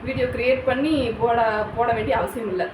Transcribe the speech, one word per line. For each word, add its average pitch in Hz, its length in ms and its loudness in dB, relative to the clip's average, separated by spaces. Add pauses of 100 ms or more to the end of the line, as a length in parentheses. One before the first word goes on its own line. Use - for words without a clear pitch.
வீடியோ 254 280 0
கிரியேட் 254 340 2
பண்ணி 285 240 2 (280)
போட, 233 180 2 (380)
போட 233 180 2
வேண்டிய 220 240 0
அவசியம் 208 320 -4
இல்லை 180 220 -2